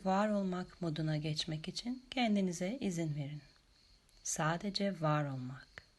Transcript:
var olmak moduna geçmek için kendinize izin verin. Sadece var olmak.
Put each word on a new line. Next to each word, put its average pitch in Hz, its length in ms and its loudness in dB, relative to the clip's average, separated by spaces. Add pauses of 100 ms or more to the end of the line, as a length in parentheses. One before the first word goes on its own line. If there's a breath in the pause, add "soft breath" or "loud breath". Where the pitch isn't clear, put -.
var 196 260 4
olmak 185 520 0
moduna 156 360 0
geçmek 156 500 -2
için 240 440 -6
kendinize 202 680 2
izin 165 340 0
verin. 147 260 -6 (840)
Sadece 175 800 0
var 151 240 4
olmak. 131 420 -6 (320)